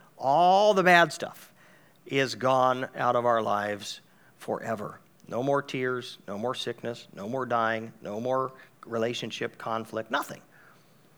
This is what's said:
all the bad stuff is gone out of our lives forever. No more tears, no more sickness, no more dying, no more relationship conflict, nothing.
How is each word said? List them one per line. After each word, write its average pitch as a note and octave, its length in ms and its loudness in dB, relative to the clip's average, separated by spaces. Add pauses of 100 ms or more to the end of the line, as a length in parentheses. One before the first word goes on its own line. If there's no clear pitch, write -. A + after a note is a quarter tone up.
(160)
all F3+ 580 6
the F#3+ 80 4
bad E3+ 300 6
stuff - 400 -12 (540)
is C3+ 280 0
gone B2+ 600 2
out B2 180 2
of A#2+ 100 2
our A#2 180 4
lives G#2 580 -4 (380)
forever. G#2 600 -6 (300)
No A2+ 140 -4
more C#3 200 2
tears, B2+ 640 -6
no G2+ 120 -8
more B2 160 -4
sickness, A#2 600 -8
no G2 140 -12
more B2+ 180 -4
dying, A2+ 460 -2 (100)
no G#2 180 -8
more C3 320 -2 (340)
relationship A#2 720 -4
conflict, A2+ 520 -6
nothing. - 300 -6 (760)